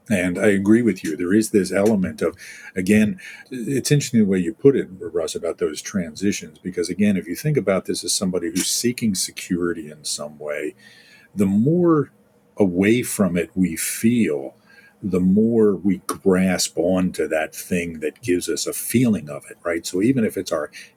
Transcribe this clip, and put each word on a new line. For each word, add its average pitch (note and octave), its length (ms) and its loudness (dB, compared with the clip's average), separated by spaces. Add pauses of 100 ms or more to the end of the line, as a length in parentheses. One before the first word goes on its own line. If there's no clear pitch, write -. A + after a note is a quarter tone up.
And F2+ 300 0
I G#2+ 80 2
agree G#2 340 6
with G2+ 220 0
you. D#2 140 -6
There F2 160 0
is A2 160 4
this F#2 240 2
element G2 480 2
of, E2+ 160 -2 (400)
again, G#2 420 2 (320)
it's B2+ 400 -2
interesting C#3 300 4
the G#2 40 4
way F#2+ 140 2
you E2 140 -2
put C3+ 240 6
it, E2 100 -2 (140)
Russ, E2 340 -6
about E2 220 -4
those D#2 240 -4
transitions, E2+ 800 -6
because, F2+ 300 -6
again, G2 280 0
if F2 100 -6
you F2 80 -8
think D3+ 220 -2
about G2 280 0
this F#2+ 200 -6
as - 80 -2
somebody F2+ 340 -2
who's E2+ 200 -4
seeking A#2+ 480 -2
security E2+ 760 -6
in D2+ 140 -18
some D2+ 340 -10
way, D2+ 360 -8 (600)
the G2+ 100 2
more D3 680 2 (420)
away G2+ 480 2
from F#2+ 320 -2
it E2+ 180 -2
we F2+ 220 0
feel, E2 800 0 (460)
the F#2 200 -2
more G#2+ 560 4
we F2+ 300 0
grasp F#2 680 0
onto F2 480 0
that D#2 300 -4
thing E2+ 460 -6
that D2+ 200 -6
gives F2+ 280 -2
us D#2 180 -4
a E2 60 -4
feeling G#2 560 0
of C#2+ 200 -12
it, - 140 -20
right? E2 220 -4
So F2+ 160 -2
even A#2+ 240 2
if F#2+ 100 -4
it's F#2 160 -6
our D2+ 200 -4 (260)